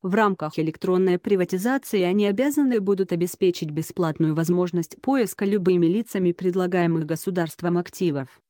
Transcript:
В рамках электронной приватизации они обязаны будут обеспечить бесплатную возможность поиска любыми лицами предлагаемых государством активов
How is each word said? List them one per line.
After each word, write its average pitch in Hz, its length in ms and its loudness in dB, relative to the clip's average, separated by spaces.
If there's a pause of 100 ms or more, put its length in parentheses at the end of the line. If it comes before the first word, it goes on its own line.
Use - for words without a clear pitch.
В 180 120 -2
рамках 196 460 0
электронной 180 580 2
приватизации 202 840 0
они 196 260 2
обязаны 254 540 0
будут 190 320 0
обеспечить 175 580 -2
бесплатную 160 640 -2
возможность 175 680 -2
поиска 247 440 0
любыми 185 420 2
лицами 185 460 0
предлагаемых 180 720 0
государством 170 720 -4
активов 151 500 -4 (220)